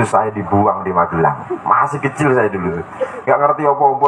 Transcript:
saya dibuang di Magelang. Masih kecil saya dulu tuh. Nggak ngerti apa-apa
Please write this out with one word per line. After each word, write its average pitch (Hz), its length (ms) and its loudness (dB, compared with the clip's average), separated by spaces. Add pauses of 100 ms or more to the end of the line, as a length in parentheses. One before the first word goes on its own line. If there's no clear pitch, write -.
saya 107 240 0
dibuang 98 560 0
di 92 80 -2
Magelang. 85 480 0 (240)
Masih - 320 0
kecil 139 320 0
saya 117 160 4
dulu 90 320 -4
tuh. - 80 -10 (400)
Nggak - 160 2
ngerti 151 240 2
apa-apa 139 400 2